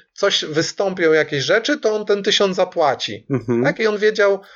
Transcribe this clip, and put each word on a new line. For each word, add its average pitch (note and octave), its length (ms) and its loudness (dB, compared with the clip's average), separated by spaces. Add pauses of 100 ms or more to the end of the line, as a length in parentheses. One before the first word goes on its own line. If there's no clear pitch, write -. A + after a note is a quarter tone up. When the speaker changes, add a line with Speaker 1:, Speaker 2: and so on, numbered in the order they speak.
(140)
Speaker 1:
coś - 320 -2
wystąpią E3 680 -2
jakieś D3+ 300 0
rzeczy, A3 360 0
to G#3+ 160 0
on G#3+ 100 -4
ten G3+ 180 0
tysiąc G3 320 0
zapłaci. E3 760 -2
Speaker 2:
Mhm. A#2+ 340 -2
Speaker 1:
Tak? F#3 160 -2
I A3 80 0
on G#3 100 0
wiedział, G3+ 420 2 (160)